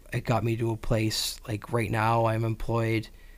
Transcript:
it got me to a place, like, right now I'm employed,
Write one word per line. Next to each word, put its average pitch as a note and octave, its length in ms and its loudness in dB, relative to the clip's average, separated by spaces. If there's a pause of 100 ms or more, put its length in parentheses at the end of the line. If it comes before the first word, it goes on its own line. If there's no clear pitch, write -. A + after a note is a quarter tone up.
(120)
it B2 120 -2
got A2+ 200 2
me A#2 120 0
to A#2 140 0
a A2 60 -2
place, - 720 0
like, G#2+ 240 -6
right A2+ 180 0
now A2+ 360 4
I'm A2 180 2
employed, A2+ 640 0 (300)